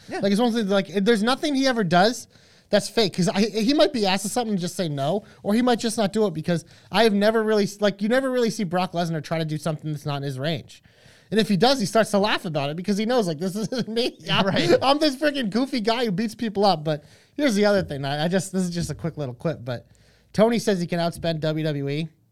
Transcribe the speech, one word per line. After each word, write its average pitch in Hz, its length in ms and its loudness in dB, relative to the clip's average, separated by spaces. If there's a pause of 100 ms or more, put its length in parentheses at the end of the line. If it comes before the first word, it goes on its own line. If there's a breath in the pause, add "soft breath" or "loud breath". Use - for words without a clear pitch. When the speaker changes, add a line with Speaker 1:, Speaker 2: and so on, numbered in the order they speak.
Speaker 1:
Yeah. 339 120 -8
Speaker 2:
Like, 202 120 2
it's 202 80 4
one 240 120 2
thing, 220 160 -2
like, 196 200 2
there's 202 340 2
nothing 269 320 0
he 269 120 2
ever 233 180 0
does 180 440 2 (420 soft breath)
that's 202 180 2
fake, 214 280 0
'cause 180 120 2
I, 202 140 0
he 226 320 0
might 311 180 4
be 214 140 0
asked 196 180 0
of 196 60 -6
something 233 220 -2
and 185 80 0
just 175 160 -6
say 175 120 -2
no, 147 360 -2 (180 loud breath)
or 202 120 0
he 233 80 4
might 247 180 2
just 226 180 -2
not 196 140 0
do 214 140 2
it 180 80 -4
because 160 300 -2 (280 loud breath)
I 202 100 4
have 226 100 4
never 220 300 2
really 214 220 2
s-, - 160 -6
like, 202 200 0
you 208 80 -2
never 262 220 0
really 247 200 0
see 220 120 -6
Brock 180 300 -2
Lesnar 165 320 -2
try 165 140 -4
to 165 60 -2
do 151 140 -4
something 156 320 -6
that's 147 160 -8
not 143 120 -4
in 139 40 -8
his 139 160 -8
range. 143 440 -6 (500 soft breath)
And 202 60 2
if 220 100 2
he 202 80 4
does, 254 240 4
he 196 60 0
starts - 260 2
to 202 60 4
laugh 214 260 0
about 147 260 -2
it 156 60 -6
because 190 200 -2
he 214 100 -2
knows, 233 220 2
like, 147 100 -4
"This 180 180 -4
isn't 214 320 -4
me. 233 360 -4
<laughs> 185 60 -8
I'm, 208 160 2
Speaker 1:
Right. 339 240 2 (120)
Speaker 2:
I'm 277 160 4
this 302 180 2
freaking 277 340 -2
goofy 254 300 0
guy 226 240 0
who 220 80 0
beats 214 220 -2
people 208 300 -2
up." 170 180 4
But 151 220 -4 (320 soft breath)
here's 285 180 2
the 202 120 4
other 202 160 4
thing. 143 220 -6
I, 147 200 -2
I 175 40 0
just, 185 240 -2
this 185 100 0
is 175 80 -2
just 165 200 -6
a 147 60 -8
quick 160 200 -8
little 135 180 -6
clip, 120 300 -6
but 120 220 -8 (460 soft breath)
Tony 226 260 4
says 190 220 0
he 175 80 -2
can 175 100 -2
outspend 165 420 -2
W 156 240 -2
W 143 240 -2
E. 156 200 -4 (240)